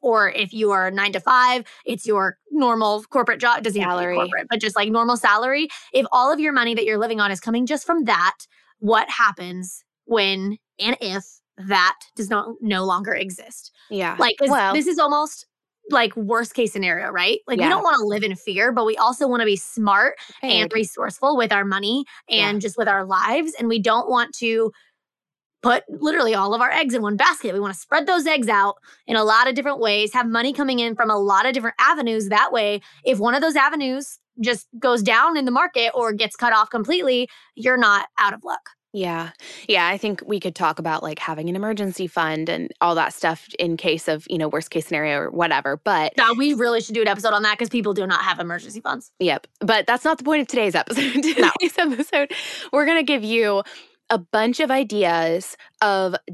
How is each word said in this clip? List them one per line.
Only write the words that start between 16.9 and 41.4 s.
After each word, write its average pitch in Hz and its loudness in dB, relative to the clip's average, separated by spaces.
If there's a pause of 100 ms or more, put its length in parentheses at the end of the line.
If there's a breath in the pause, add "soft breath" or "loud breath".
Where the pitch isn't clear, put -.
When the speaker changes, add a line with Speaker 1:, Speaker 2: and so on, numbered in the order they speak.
Speaker 1:
right? 185 0
Like, 247 -2
we 180 0
Speaker 2:
Yeah. - 2
Speaker 1:
don't 370 2
wanna 285 2
live 208 -2
in 196 -4
fear, 202 -2
but 233 0
we 220 0
also 240 2
wanna 233 0
be 208 2
smart 208 0 (260 loud breath)
and 262 -2 (180)
Speaker 2:
Prepared. - 0
Speaker 1:
resourceful 220 0
with 226 2
our 202 2
money 202 -2 (240 loud breath)
and 208 2
Speaker 2:
Yeah. 202 -4
Speaker 1:
just 202 -6
with 226 0
our 196 2
lives. 214 -2
And 240 -2
we 226 0
don't 226 0
want 240 0
to 226 0 (880 soft breath)
put 247 4
literally 302 0
all 202 0
of 233 -2
our 247 2
eggs 302 0
in 233 -2
one 208 -2
basket. 269 2
We 202 -2
wanna 196 -4
spread 285 -2
those 349 0
eggs 285 0
out 202 2 (300 soft breath)
in 233 -2
a 220 2
lot 220 6
of 262 0
different 277 -2
ways, 208 0
have 247 0
money 233 0
coming 262 -2
in 233 -2
from 226 2
a 214 2
lot 202 4
of 262 2
different 233 -4
avenues. 240 2
That 208 2
way, 208 0 (240 loud breath)
if 247 2
one 233 2
of 285 0
those 311 0
avenues 277 0 (220)
just 233 -2 (140)
goes 240 2
down 254 4
in 277 0
the 254 0
market 247 0
or 233 0
gets 214 0
cut 240 0
off 220 4
completely, 254 0 (260 loud breath)
you're 254 0
not 202 4 (100)
out 202 2
of 220 -16
luck. - -10 (220)
Speaker 2:
Yeah. 170 -4 (380 loud breath)
Yeah, 180 4
I 196 0
think 208 -4
we 202 -2
could 175 -6
talk 160 0
about, 160 -4
like, 156 -8
having 160 -6